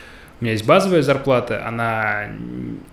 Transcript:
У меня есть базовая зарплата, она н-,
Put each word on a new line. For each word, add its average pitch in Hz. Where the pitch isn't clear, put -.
У 120
меня 113
есть 107
базовая 180
зарплата, 131
она 110
н-, 113